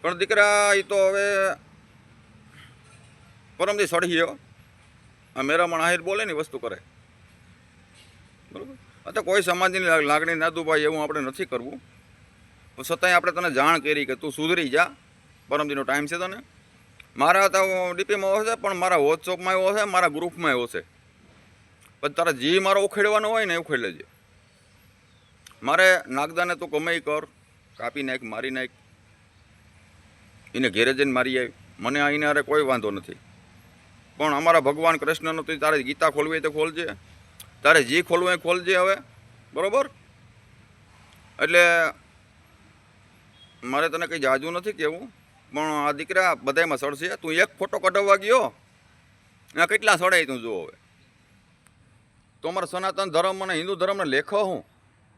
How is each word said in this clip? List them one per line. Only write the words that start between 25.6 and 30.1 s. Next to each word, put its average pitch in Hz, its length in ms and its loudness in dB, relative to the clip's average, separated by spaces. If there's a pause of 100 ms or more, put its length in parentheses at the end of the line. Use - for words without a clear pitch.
મારે 175 460 6
નાગદાને 165 460 -2
તું 156 160 -8
ગમે 156 220 -2
ઈ 165 80 -2
કર, 151 240 -4 (520)
કાપી 120 260 -8
નાખ, 131 200 -6
મારી 117 280 -8
નાખ, 127 180 -6 (1900)